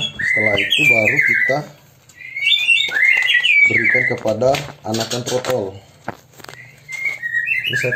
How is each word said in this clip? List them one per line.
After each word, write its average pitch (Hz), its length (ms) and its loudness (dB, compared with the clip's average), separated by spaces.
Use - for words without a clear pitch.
Setelah - 560 0
itu - 320 0
baru - 320 2
kita - 360 2
berikan - 400 2
kepada 113 400 0
anakan 113 400 -4
trotol. 123 440 -2
Ini - 80 -2
saya 120 180 -2